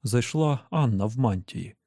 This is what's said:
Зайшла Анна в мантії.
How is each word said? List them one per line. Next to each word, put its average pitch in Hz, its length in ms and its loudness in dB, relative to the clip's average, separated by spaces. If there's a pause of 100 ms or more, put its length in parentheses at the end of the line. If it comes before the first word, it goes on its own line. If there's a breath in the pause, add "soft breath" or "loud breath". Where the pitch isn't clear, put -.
Зайшла 135 580 0 (100)
Анна 113 360 2
в 110 120 -4
мантії. 101 580 -2 (100)